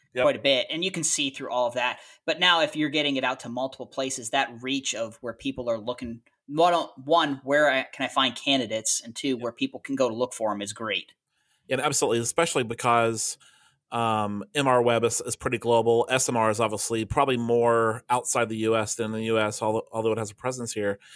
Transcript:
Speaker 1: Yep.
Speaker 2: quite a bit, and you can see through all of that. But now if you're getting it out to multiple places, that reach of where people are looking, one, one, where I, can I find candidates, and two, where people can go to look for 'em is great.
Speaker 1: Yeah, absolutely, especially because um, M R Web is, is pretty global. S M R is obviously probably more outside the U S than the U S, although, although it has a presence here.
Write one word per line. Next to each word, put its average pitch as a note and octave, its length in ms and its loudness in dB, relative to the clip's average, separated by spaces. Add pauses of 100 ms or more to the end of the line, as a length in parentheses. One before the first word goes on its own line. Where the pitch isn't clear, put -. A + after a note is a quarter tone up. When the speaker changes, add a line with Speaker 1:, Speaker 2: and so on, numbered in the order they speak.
(140)
Speaker 1:
Yep. B2+ 100 0
Speaker 2:
quite C#3 120 4
a A#2 40 -8
bit, B2+ 300 2
and D#3+ 140 -4
you F#3 80 -2
can E3+ 140 -4
see C#3+ 240 -2
through C3+ 220 -10
all B2 160 2
of A#2 80 -6
that. B2 240 -2 (260)
But E3 160 -4
now F3 200 6
if D3+ 140 0
you're D3+ 140 0
getting D3 260 0
it C3 80 -2
out B2+ 180 -2
to C3+ 80 -12
multiple B2+ 360 -6
places, C3 460 -6
that A#2+ 300 -2
reach C3+ 320 -4
of A2 280 -8
where A#2 120 -8
people C3 360 -6
are A2+ 80 0
looking, A#2 420 -8 (280)
one, E3 260 4 (320)
one, D3 400 2
where C#3+ 260 4
I, C3 120 2
can - 220 -6
I B2 40 -4
find C3 260 0
candidates, A2 680 0
and A#2 140 -14
two, C3 220 -2
where A#2 160 -6
people C3 260 -6
can C#3 160 -8
go B2+ 140 2
to A2 60 -6
look A#2+ 180 -2
for G#2+ 180 -2
'em G2+ 100 -4
is G#2 120 -8
great. G#2 400 -6 (560)
Speaker 1:
Yeah, B2+ 120 0
absolutely, C#3 380 2
especially D3+ 440 0
because A#2 760 2 (520)
um, G#2+ 540 -2 (100)
M C#3 140 0
R B2 140 6
Web A#2 240 4
is, A2+ 160 -2
is - 160 -8
pretty B2+ 200 -2
global. A#2 520 4
S B2+ 180 2
M B2 80 -2
R A2 140 4
is G#2+ 100 0
obviously A2 460 -2
probably C3+ 320 2
more A#2 720 2
outside B2 400 0
the A2 80 -4
U A2 180 2
S G#2+ 200 0
than A2 180 -4
the A2 100 -4
U A2+ 160 2
S, G#2+ 220 0
although, A2 320 0
although A2 180 0
it G#2+ 60 0
has A2 120 -4
a - 60 -18
presence B2+ 380 -6
here. G2+ 260 -2 (160)